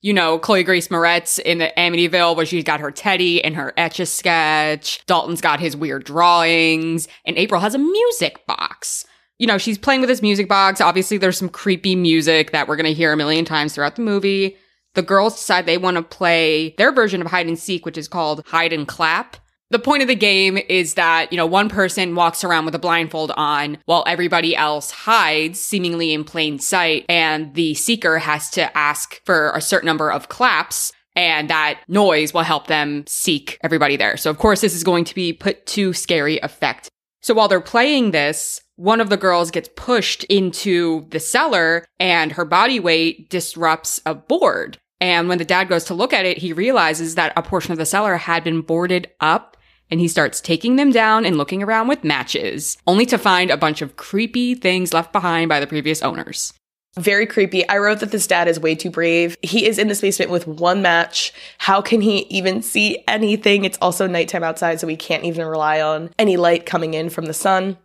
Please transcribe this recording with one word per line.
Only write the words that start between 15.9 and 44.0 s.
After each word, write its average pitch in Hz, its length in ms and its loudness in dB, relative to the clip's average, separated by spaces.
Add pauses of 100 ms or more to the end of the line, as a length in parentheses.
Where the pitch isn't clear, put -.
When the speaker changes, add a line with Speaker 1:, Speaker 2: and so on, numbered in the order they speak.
Speaker 1:
play 160 720 0
their 247 140 4
version 208 300 0
of 165 60 -6
hide 175 200 0
and 165 120 -4
seek, 175 260 -6
which 165 120 -10
is 151 100 -12
called 156 400 -4
hide 165 260 0
and 151 140 -6
clap. 170 500 -2 (320)
The 233 100 0
point 285 220 2
of 254 60 0
the 247 80 2
game 190 420 2 (120)
is 180 240 0
that, 165 380 2
you 175 60 -4
know, 170 80 2
one 196 220 2
person 185 480 -2
walks 170 300 0
around 165 200 0
with 160 80 -4
a 165 60 -6
blindfold 165 560 -2
on 147 500 -2
while 170 220 2
everybody 170 480 0
else 151 360 -2
hides, 170 680 0
seemingly 170 540 -2
in 151 100 -4
plain 151 340 -4
sight, 165 520 -2
and 156 440 0
the 160 200 0
seeker 180 440 0
has 151 340 -4
to - 260 -2
ask 147 480 -4
for 156 280 2
a 156 80 -2
certain - 240 -2
number 156 240 0
of - 200 -4
claps, - 640 -2 (240)
and 160 320 0
that 156 400 0
noise 170 440 2
will 165 100 0
help 165 240 -2
them 147 400 -2
seek - 540 -4
everybody 147 360 0
there. - 180 0
So, - 140 -4
of 151 80 -4
course, 208 240 2
this 196 120 2
is 165 120 -4
going 175 180 2
to - 120 -8
be 175 180 -4
put - 340 -6
to 196 240 0
scary 156 480 -2
effect. - 480 -6 (340)
So - 120 4
while 214 160 6
they're 190 100 4
playing 240 520 2
this, 151 500 -2 (160)
one 214 240 2
of 214 80 0
the 196 80 2
girls 175 340 2
gets 170 240 -6
pushed - 500 -2
into 175 840 0
the 156 100 -4
cellar, 170 640 0 (140)
and 170 320 0
her 170 140 -4
body 214 340 2
weight 165 500 0
disrupts 165 760 -2